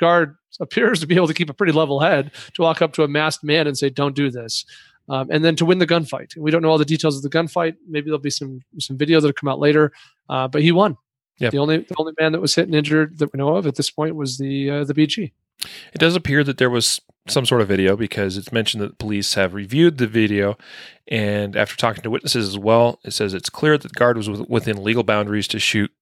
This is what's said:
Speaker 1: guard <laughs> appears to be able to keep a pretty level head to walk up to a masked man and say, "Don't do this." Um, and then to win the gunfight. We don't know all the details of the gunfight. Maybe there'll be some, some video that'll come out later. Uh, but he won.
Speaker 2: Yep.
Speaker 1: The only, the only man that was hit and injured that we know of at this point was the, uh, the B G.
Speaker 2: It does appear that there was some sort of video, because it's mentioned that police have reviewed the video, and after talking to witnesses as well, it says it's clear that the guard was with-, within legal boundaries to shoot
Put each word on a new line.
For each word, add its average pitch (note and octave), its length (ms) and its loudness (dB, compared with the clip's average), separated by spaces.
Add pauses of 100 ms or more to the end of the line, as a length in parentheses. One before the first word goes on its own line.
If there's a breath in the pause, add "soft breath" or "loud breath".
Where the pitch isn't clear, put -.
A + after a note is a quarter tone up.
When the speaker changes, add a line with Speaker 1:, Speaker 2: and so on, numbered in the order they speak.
Speaker 1:
guard E3+ 360 4 (120)
<laughs> - 120 -20
appears A3+ 400 0
to D#3+ 60 -6
be E3+ 80 2
able F3 140 4
to D#3 60 -2
keep D#3+ 160 -4
a C3+ 40 -12
pretty F3+ 180 0
level C#3+ 280 2
head D3 320 2 (220 loud breath)
to - 80 -2
walk E3 200 2
up D#3+ 120 0
to D#3 100 2
a D3 40 0
masked D3+ 360 -2
man D3+ 240 2
and C3+ 100 -4
say, C#3 120 0
"Don't C#3 260 -2
do C#3+ 120 0
this." A#2+ 360 -8 (440 loud breath)
Um, C3+ 220 -4
and D#3 140 2
then E3 120 4
to E3 80 0
win F3+ 140 4
the F3 80 2
gunfight. E3 500 -4
We D#3 140 -2
don't E3 120 2
know D#3+ 80 4
all D#3 80 4
the D3+ 60 2
details D3+ 320 0
of C3+ 60 -10
the C#3 80 -6
gunfight. E3 460 -2 (100)
Maybe D3+ 200 -6
there'll D3+ 120 -2
be C#3 120 -6
some, C3+ 320 -10 (180)
some C3+ 160 -8
video D3+ 240 4
that'll D3 140 2
come C#3+ 160 -4
out C3+ 100 -4
later. D3+ 320 4 (360 soft breath)
Uh, C3 200 -4
but D3 140 0
he E3 100 6
won. F3+ 240 2 (420)
Speaker 2:
Yep. A#2+ 140 0
Speaker 1:
The C#3 60 0
only, D3+ 200 2
the - 200 -8
only D#3+ 200 -6
man D#3+ 140 2
that E3 80 -2
was E3+ 140 -2
hit E3+ 120 2
and E3+ 80 -2
injured D3+ 440 2
that D3 140 -2
we - 40 -10
know C#3+ 180 0
of F#3+ 120 0
at C3+ 100 -2
this - 140 -2
point D#3 260 -4
was C3+ 220 -6
the, C#3 320 -2
uh, C#3+ 140 -2
the C#3 100 -4
B D3+ 120 4
G. D#3 260 -6 (600 loud breath)
Speaker 2:
It - 60 -14
does E3 180 4
appear D3 260 0
that C#3 140 -2
there B2+ 140 2
was A#2+ 300 0 (260)
some C3 200 0
sort A#2+ 160 4
of G2 60 0
video, F#2+ 280 2
because G2 400 -4
it's G2+ 160 -10
mentioned A2 300 -2
that - 160 -10
police G#2 340 -4
have F#2+ 220 0
reviewed C3+ 420 2
the B2 100 0
video, G#2 520 0 (500 loud breath)
and G#2 480 -2
after G#2+ 180 -2
talking A2+ 280 -2
to A2+ 80 -6
witnesses A#2+ 360 -2
as G2 120 -6
well, A#2 440 2
it - 100 -12
says G2+ 200 -4
it's F#2 160 -8
clear D3+ 300 2
that C#3+ 120 -10
the - 80 -14
guard A#2+ 200 4
was G#2+ 100 -4
with-, G2+ 180 -6
within G#2+ 380 -2
legal A2+ 180 2
boundaries G#2 460 0
to G#2+ 100 -6
shoot G#2 320 0 (120)